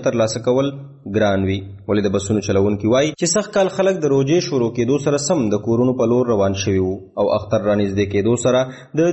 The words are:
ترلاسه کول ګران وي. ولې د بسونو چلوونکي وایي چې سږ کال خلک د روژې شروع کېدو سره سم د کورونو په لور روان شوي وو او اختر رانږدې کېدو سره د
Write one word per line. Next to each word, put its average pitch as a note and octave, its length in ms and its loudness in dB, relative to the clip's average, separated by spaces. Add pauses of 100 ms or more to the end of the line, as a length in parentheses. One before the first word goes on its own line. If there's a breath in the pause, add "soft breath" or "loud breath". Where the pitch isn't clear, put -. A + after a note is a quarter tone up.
ترلاسه A2+ 400 0
کول C3 220 2 (480)
ګران G2+ 320 2
وي. G2 80 0 (320)
ولې G#2 180 2
د G2 80 0
بسونو G2+ 320 0
چلوونکي G2+ 460 0
وایي C#3+ 180 2 (100)
چې F3 120 0
سږ G3+ 140 -2 (100)
کال G3 180 2
خلک F#3+ 300 0
د - 80 0
روژې C#3 340 2
شروع A#2+ 220 0 (100)
کېدو A#2+ 260 2
سره C#3+ 200 0
سم E3 180 0 (120)
د G#2 120 -2
کورونو A#2+ 320 2
په A2+ 140 2
لور B2 200 2
روان G2 300 2
شوي G2 220 0
وو F#2 100 -2 (260)
او G2+ 140 2
اختر G#2 340 -2
رانږدې G2+ 440 0
کېدو G2+ 220 0 (100)
سره B2+ 160 2 (400 loud breath)
د E3+ 120 2